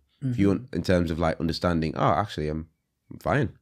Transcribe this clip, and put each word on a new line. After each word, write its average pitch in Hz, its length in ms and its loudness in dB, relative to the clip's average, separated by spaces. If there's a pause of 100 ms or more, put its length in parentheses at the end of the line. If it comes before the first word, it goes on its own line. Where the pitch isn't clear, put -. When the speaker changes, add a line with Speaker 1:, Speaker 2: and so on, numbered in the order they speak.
(220)
Speaker 1:
if 127 160 -2
you, 98 160 4
Speaker 2:
Mm-hmm. - 220 -6
Speaker 1:
in 85 60 -2
terms 87 280 2
of, 80 100 -2
like, 82 180 0
understanding, 82 580 0
"Oh, - 120 -2
actually, 78 400 -2
I'm, 78 180 -6 (460)
I'm - 60 -16
fine." 107 300 0 (140)